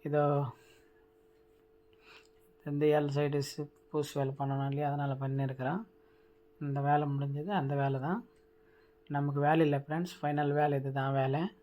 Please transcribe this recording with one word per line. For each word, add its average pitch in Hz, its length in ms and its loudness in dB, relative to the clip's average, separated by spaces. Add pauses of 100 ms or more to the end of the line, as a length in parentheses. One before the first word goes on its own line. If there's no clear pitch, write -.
இதோ 147 180 2 (2500)
இந்த 147 180 -2 (140)
எல் 147 180 2
சைடு 147 320 0
ஸ்-, 147 220 -10 (220)
பூசு 147 280 -2
வேலை 135 200 -2
பண்ணணும் 139 320 -2
இல்லையா, 143 180 -2
அதனால் 143 340 -2
பண்ணியிருக்கிறேன். 135 560 -2 (840)
இந்த 143 260 -2
வேலை 147 260 4
முடிஞ்சது, 143 460 -4
அந்த 139 220 -2
வேலை 135 260 0
தான். 196 120 0 (960)
நமக்கு 143 320 0
வேலை 160 200 6
இல்லை 143 180 2
ஃப்ரெண்ட்ஸ், 165 340 -4
ஃபைனல் 147 400 0
வேலை 147 220 2
இது 135 180 -4
தான் 135 200 0
வேலை. 135 220 2 (220)